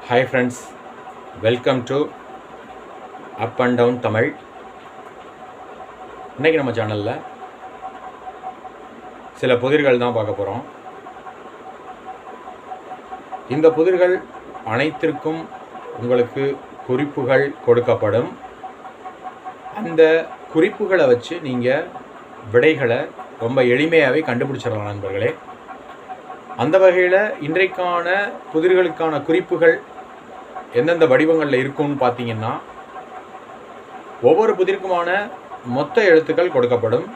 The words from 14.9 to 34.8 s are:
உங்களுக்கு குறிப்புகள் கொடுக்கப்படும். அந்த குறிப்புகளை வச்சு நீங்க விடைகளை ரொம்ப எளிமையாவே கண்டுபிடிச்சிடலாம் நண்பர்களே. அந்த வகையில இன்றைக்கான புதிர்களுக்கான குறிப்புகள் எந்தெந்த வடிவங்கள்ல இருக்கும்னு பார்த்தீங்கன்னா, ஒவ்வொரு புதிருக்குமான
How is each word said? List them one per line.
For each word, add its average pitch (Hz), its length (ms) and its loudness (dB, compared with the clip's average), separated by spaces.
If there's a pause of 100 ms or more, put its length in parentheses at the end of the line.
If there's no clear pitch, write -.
உங்களுக்கு 120 420 0 (460)
குறிப்புகள் 135 560 0 (220)
கொடுக்கப்படும். 117 640 2 (1500)
அந்த 165 180 2 (540)
குறிப்புகளை 185 580 4
வச்சு - 240 -2 (100)
நீங்க 123 320 0 (760)
விடைகளை 131 440 4 (460)
ரொம்ப 131 160 2 (160)
எளிமையாவே 151 440 4 (100)
கண்டுபிடிச்சிடலாம் 117 600 -2
நண்பர்களே. 98 400 -2 (1300)
அந்த 160 200 4
வகையில 180 320 6 (300)
இன்றைக்கான 175 600 0 (460)
புதிர்களுக்கான 160 760 2
குறிப்புகள் 170 440 4 (1040)
எந்தெந்த 165 320 4
வடிவங்கள்ல 151 500 4
இருக்கும்னு 143 420 -2
பார்த்தீங்கன்னா, 117 480 -2 (1800)
ஒவ்வொரு 208 300 6
புதிருக்குமான 185 500 0 (680)